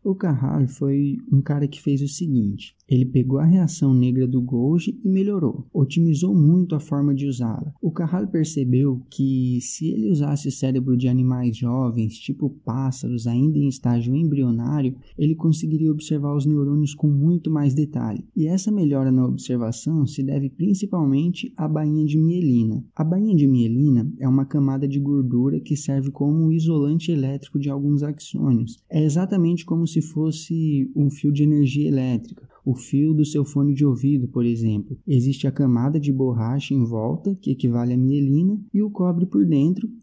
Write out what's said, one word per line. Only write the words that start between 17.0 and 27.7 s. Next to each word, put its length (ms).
muito 420
mais 240
detalhe. 500
E 100
essa 240
melhora 400
na 160
observação 800
se 160
deve 260
principalmente 1080
à 100
bainha 400
de 100
mielina. 680
A 80
bainha 320
de 140
mielina 600
é 80
uma 160
camada 420
de 140
gordura 580
que 180
serve 360
como 400
isolante 580
elétrico 480
de 100
alguns 360